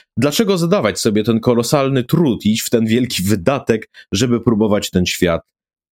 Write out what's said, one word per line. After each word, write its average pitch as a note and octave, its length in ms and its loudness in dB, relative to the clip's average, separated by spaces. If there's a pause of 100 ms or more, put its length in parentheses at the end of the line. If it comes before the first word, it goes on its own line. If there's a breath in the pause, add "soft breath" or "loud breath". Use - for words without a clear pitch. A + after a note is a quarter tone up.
(160 loud breath)
dlaczego F#3 420 0
zadawać E3 420 0
sobie G#2+ 240 0
ten A2+ 160 0
kolosalny B2+ 640 0
trud, D3 420 0
iść A2 160 0
w - 80 -10
ten A2+ 160 2
wielki A#2 360 0
wydatek, A2 680 0 (240 loud breath)
żeby A#2 280 0
próbować G#2 500 0
ten F2+ 160 0
świat E2 360 -2 (500)